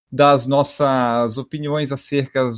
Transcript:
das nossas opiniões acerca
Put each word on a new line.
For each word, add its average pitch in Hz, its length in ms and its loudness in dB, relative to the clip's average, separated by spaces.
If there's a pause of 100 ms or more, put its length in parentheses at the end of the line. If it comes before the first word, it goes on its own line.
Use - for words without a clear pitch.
(120)
das 143 360 4
nossas 127 920 0
opiniões 147 540 -6
acerca 135 640 -2